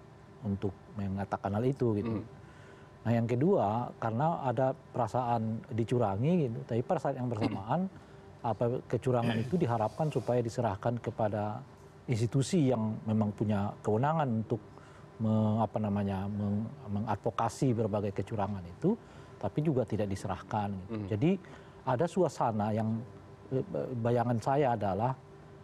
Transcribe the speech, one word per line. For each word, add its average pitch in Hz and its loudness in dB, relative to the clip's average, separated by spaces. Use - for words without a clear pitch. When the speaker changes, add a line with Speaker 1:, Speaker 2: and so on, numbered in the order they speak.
Speaker 1:
untuk 98 0
mengatakan 98 -2
hal 120 2
itu 123 2
gitu. 107 -2
Speaker 2:
Mhm. - -12
Speaker 1:
Nah, 113 2
yang 117 2
kedua, 123 2
karena 135 0
ada 131 2
perasaan 117 0
dicurangi 120 2
gitu, 117 -4
tapi 120 0
pada 175 0
saat 139 -2
yang 123 -2
bersamaan 117 -2
<clears throat> - -18
apa, 117 0
kecurangan 117 2
itu 113 0
diharapkan 139 2
supaya 123 0
diserahkan 117 0
kepada 107 -2
institusi 135 2
yang 110 2
memang 107 2
punya 104 0
kewenangan 139 2
untuk 110 -2
me-, 110 4
apa 110 0
namanya, 101 0
meng-, 113 -2
mengadvokasi 110 0
berbagai 104 0
kecurangan 98 -4
itu, 90 0
tapi - -4
juga 147 2
tidak 104 -2
diserahkan, 101 -4
gitu. 113 -8
Speaker 2:
Mhm. 107 -6
Speaker 1:
Jadi 110 2
ada 127 2
suasana 127 2
yang, 110 2
eh, 131 0
bayangan 117 2
saya 139 2
adalah 104 0